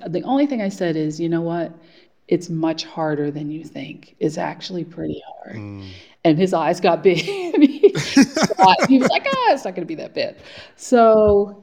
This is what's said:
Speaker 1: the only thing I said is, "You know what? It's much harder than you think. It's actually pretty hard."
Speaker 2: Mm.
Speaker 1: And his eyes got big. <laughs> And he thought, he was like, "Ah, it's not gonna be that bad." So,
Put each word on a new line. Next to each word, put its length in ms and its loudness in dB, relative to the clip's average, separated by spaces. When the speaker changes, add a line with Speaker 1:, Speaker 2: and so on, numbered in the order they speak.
Speaker 1:
the 160 -6
only 220 0
thing 160 -4
I 80 -4
said 260 -4
is, 240 -4
"You 80 -4
know 140 -2
what? 320 -6
It's 200 -2
much 360 -4
harder 440 -4
than 220 -8
you 140 -12
think. 560 -16
It's 160 -2
actually 480 -8
pretty 420 -10
hard." 300 -18
Speaker 2:
Mm. 320 -14
Speaker 1:
And 140 4
his 160 0
eyes 260 0
got 240 0
big. 240 2
<laughs> 260 -8
And 100 4
he 260 4
thought, 880 2
he 120 6
was 100 2
like, 180 -2
"Ah, 240 0
it's 140 -2
not 100 -8
gonna 100 -8
be 100 -10
that 180 -14
bad." 240 -6
So, 840 4